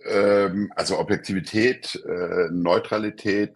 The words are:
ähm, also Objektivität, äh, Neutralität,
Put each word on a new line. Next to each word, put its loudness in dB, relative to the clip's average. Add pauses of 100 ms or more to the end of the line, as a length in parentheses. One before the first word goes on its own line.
ähm, 2
also -2
Objektivität, -2
äh, -2
Neutralität, 0